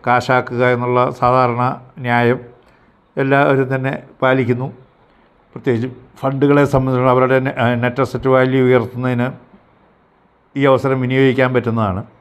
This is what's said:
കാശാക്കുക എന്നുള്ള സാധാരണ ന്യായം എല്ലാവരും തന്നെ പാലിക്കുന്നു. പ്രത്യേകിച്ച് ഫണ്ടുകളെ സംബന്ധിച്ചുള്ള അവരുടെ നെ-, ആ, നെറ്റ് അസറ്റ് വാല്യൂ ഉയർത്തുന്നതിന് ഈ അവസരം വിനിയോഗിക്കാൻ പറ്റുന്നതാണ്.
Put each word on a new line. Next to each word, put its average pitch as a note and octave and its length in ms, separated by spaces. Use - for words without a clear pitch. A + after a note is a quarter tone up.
കാശാക്കുക B2 600
എന്നുള്ള B2 440
സാധാരണ B2+ 680
ന്യായം A#2+ 420
എല്ലാവരും C3+ 580
തന്നെ C3+ 240
പാലിക്കുന്നു. C3 500
പ്രത്യേകിച്ച് A#2+ 360
ഫണ്ടുകളെ C#3+ 480
സംബന്ധിച്ചുള്ള C3 460
അവരുടെ B2+ 280
നെ-, C3 200
ആ, B2 160
നെറ്റ് A#2+ 260
അസറ്റ് B2+ 280
വാല്യൂ C3 360
ഉയർത്തുന്നതിന് B2 680
ഈ C#3 80
അവസരം C3 360
വിനിയോഗിക്കാൻ B2+ 540
പറ്റുന്നതാണ്. A2+ 500